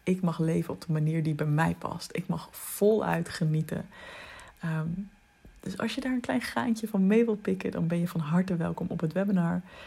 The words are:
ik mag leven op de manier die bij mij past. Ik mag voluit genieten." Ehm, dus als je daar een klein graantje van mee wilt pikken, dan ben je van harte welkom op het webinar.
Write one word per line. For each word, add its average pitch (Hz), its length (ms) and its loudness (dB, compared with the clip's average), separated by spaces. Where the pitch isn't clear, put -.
ik 185 200 0
mag 165 160 0
leven 165 360 0
op - 120 -14
de 165 60 0
manier 156 300 2
die 156 120 0
bij 151 120 0
mij 156 320 2
past. - 340 -8
Ik 180 140 -6
mag 165 240 -4
voluit 185 800 2
genieten." 156 600 -2
Ehm, 160 280 -2
dus 190 180 -8
als 226 160 -2
je 269 60 -6
daar 262 120 -2
een 254 80 0
klein 254 200 0
graantje 226 480 -2
van 190 180 4
mee 220 180 8
wilt 214 180 0
pikken, 185 280 -2
dan - 160 0
ben 170 120 2
je 170 100 2
van 170 120 -2
harte 175 360 2
welkom 170 320 -2
op 175 120 -4
het 156 120 0
webinar. 180 500 2